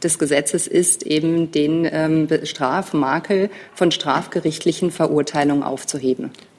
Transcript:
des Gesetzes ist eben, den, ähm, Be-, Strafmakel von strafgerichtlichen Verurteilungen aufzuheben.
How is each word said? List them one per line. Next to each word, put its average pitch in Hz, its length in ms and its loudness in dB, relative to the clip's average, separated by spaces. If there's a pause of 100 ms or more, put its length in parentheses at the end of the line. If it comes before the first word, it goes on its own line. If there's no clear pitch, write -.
des 170 160 0
Gesetzes 151 480 0
ist - 380 2
eben, 165 480 0
den, 156 380 2
ähm, 156 360 2
Be-, 156 180 0
Strafmakel 165 1040 0 (260)
von 175 180 2
strafgerichtlichen 160 960 -2
Verurteilungen 147 720 0
aufzuheben. 131 680 -4 (280)